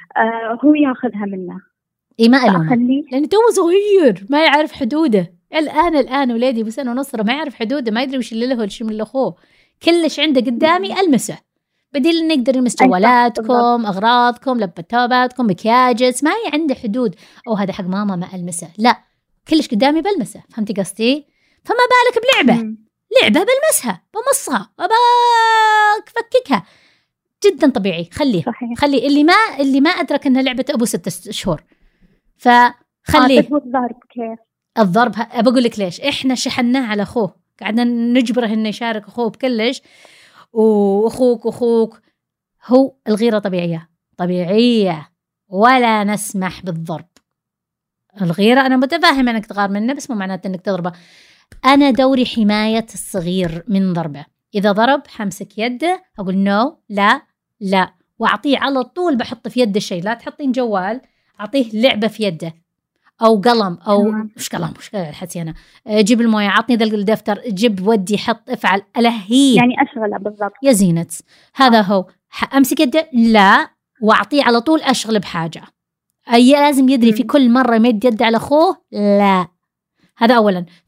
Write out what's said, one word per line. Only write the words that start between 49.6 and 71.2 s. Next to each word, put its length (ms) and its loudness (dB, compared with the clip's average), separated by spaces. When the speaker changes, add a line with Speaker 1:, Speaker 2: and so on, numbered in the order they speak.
Speaker 2:
منه، 220 -4
بس 180 -10
مو 60 -4
معناته 300 -6
إنك 140 -6
تضربه. 320 -4
أنا 260 6
دوري 360 2
حماية 680 0
الصغير 720 -6
من 240 0
ضربه. 320 -8
إذا 180 0
ضرب 340 0
حمسك 520 -10
يده، 440 -4
أقول: 160 -6
"No، 380 0
لا، 340 0
لا"، 340 -2
وأعطيه 400 -2
على 260 -2
طول، 320 -4
بحط 320 -8
في 120 -4
يده 200 0
شيء. 220 -8
لا 120 -4
تحطين 380 -6
جوال، 480 -4
أعطيه 400 -4
لعبة 280 0
في 140 -6
يده، 320 -6
أو 140 4
قلم، 500 0
أو 240 2
Speaker 1:
تمام. 260 -6
Speaker 2:
وش 120 -12
قلم؟ 300 -8
وش 120 -20
قلم؟ 140 -6
حسي 380 -12
أنا. 120 -10
آه، 140 0
جيب 200 2
الموية، 280 0
عطني 280 2
ذا 80 0
الدفتر، 640 -2
جيب، 380 -2
ودي، 320 0
حط، 320 -6
افعل، 320 0
ألهيه. 600 2
Speaker 1:
يعني 260 4
أشغله 360 -4
بالضبط. 340 -8
Speaker 2:
يا 100 4
زينة، 340 2